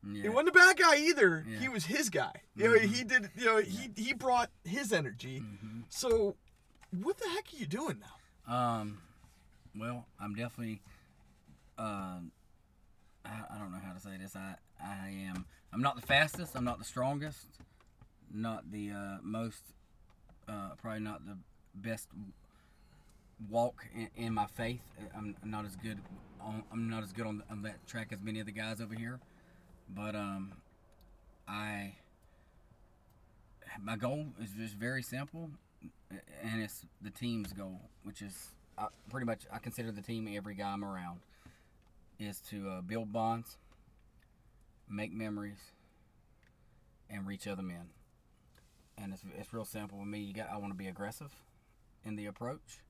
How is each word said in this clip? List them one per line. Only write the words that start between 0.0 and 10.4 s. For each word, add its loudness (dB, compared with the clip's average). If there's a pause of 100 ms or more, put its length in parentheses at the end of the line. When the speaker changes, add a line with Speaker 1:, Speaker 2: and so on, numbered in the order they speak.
Speaker 1:
Yeah. -4
Speaker 2:
He 4
wasn't 8
a -4
bad 12
guy 10
either. 6
Speaker 1:
Yeah. -4
Speaker 2:
He -2
was -2
his 2
guy. 0 (120)
You 6
know, 10
Speaker 1:
Mm-hmm. 10
Speaker 2:
he 2
did, 4
you -2
know, 10
Speaker 1:
Yeah. 8 (320)
Speaker 2:
he, -2
he 0
brought 4 (140)
his 0
energy. 0
Speaker 1:
Mm-hmm. -8
Speaker 2:
So 4 (560)
what 0
the 0
heck 0
are -16
you -4
doing -2 (480)
now? -2
Speaker 1:
Um, 2 (760)
well, -4 (140)
I'm -6
definitely, -4 (960)